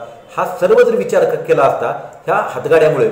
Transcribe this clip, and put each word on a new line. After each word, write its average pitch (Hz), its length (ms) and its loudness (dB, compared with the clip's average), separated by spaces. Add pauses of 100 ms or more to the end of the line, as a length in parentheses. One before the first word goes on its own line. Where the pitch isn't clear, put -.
(380)
हा 180 80 -2
सर्व 214 380 2
जर 220 120 2
विचार - 280 0
क-, - 240 -2
केला - 160 2
असता, - 460 -2 (160)
ह्या 170 100 -2
हातगाड्यामुळे 151 760 2